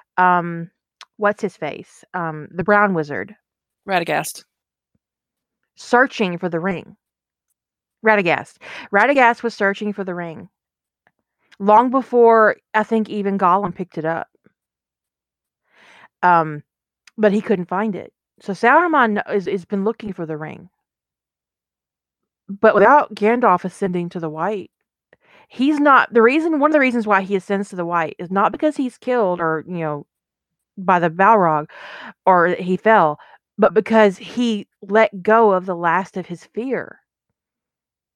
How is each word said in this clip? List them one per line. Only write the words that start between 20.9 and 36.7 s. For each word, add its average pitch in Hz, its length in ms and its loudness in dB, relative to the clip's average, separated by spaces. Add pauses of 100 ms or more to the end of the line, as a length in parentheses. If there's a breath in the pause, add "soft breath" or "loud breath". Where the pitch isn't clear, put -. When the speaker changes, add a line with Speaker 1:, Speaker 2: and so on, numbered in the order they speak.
Speaker 1:
But 208 260 4
without 220 400 4
Gandalf 214 480 0
ascending 180 460 -6
to 175 100 -12
the 160 100 -8
White, 175 420 -8 (760 soft breath)
he's 285 320 -2
not, 269 340 4
the 233 80 4
reason, 311 380 2
one 302 120 2
of - 20 -2
the 302 60 4
reasons 240 280 0
why 196 140 2
he 196 140 -4
ascends 196 340 -4
to 190 60 -16
the 175 100 -6
White 170 340 -4
is 180 120 -10
not 196 200 0
because 302 260 -4
he's 254 200 -6
killed 208 420 -2
or, 160 280 -4
you 175 120 -8
know, 151 260 -6 (720)
by 202 220 2
the 175 100 0
Balrog 175 600 2 (560 loud breath)
or 175 220 4
he 180 300 -2
fell, 180 420 2 (380 soft breath)
but 170 160 2
because 214 440 2
he 226 500 -6 (140)
let 202 400 0
go 220 300 4
of 185 140 0
the 185 100 -6
last 170 420 -4
of 180 80 -10
his 170 200 -14
fear. 226 540 -10 (1160)